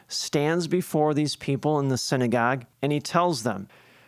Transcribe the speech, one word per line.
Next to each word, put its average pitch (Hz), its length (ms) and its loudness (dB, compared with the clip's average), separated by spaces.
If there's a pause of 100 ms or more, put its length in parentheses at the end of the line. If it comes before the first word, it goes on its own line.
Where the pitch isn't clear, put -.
stands 165 600 0
before 151 460 0
these 143 220 0
people 143 440 0
in 139 100 0
the 127 80 0
synagogue, 123 680 2 (160)
and 143 100 0
he 147 80 0
tells 170 440 0
them, 98 240 -4 (400)